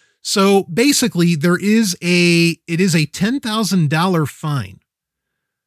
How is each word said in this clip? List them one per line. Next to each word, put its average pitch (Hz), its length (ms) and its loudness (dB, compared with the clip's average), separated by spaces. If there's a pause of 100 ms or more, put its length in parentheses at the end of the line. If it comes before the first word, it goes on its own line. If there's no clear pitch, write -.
(220)
So 196 420 2
basically, 175 720 0
there 175 220 0
is 208 440 0
a, 175 560 2 (100)
it 165 120 -4
is 185 160 2
a 160 100 2
ten 226 360 -4
thousand 196 480 -2
dollar 160 360 0
fine. 123 540 -8 (880)